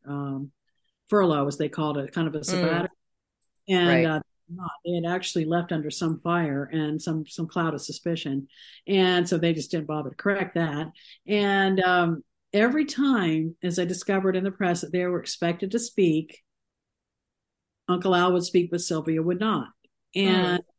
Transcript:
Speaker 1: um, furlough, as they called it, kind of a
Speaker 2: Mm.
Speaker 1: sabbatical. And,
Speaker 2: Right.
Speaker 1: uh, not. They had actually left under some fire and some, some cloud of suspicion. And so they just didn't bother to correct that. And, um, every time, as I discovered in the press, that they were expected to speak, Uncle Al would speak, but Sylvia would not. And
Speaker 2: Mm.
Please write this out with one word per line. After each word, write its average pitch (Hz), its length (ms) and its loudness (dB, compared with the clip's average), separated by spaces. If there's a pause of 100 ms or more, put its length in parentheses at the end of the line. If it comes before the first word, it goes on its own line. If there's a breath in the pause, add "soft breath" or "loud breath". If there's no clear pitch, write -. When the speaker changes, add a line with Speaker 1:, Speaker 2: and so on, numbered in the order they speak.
Speaker 1:
um, 139 440 -6 (580)
furlough, 165 380 2
as 143 100 -6
they 151 120 -2
called 151 280 -4
it, 135 140 -6
kind 165 160 -2
of 151 80 -6
a 151 40 -6
Speaker 2:
Mm. 147 60 -8
Speaker 1:
sabbatical. 175 520 -2 (720)
And, 180 180 4
Speaker 2:
Right. 170 180 4
Speaker 1:
uh, 156 140 0 (300)
not. 175 220 -12 (140)
They 175 80 -2
had 170 120 -2
actually 180 400 -2
left 170 280 0
under 151 180 -4
some 160 300 -4
fire 160 440 0
and 151 360 -4
some, 160 260 -4
some 165 200 -8
cloud 165 260 -2
of 143 80 -8
suspicion. 156 640 -6 (400 loud breath)
And 185 400 4
so 175 100 2
they 170 160 2
just 156 180 -8
didn't 160 160 -4
bother 151 220 -6
to - 60 -14
correct 196 400 -2
that. 160 320 -2 (380 loud breath)
And, 196 560 2
um, 175 420 2 (300)
every 247 320 4
time, 175 760 0
as 175 160 -2
I 180 80 0
discovered 190 520 0
in 185 80 -2
the 196 60 -2
press, 175 300 0
that 151 120 -10
they 180 120 0
were 180 140 -2
expected 170 520 -4
to 226 80 0
speak, 165 640 0 (1400)
Uncle 180 280 2
Al 180 180 4
would 180 100 2
speak, 175 280 2
but 175 100 -2
Sylvia 160 400 -2
would 180 180 0
not. 190 300 -2 (460)
And 185 440 4
Speaker 2:
Mm. 175 40 -8 (160)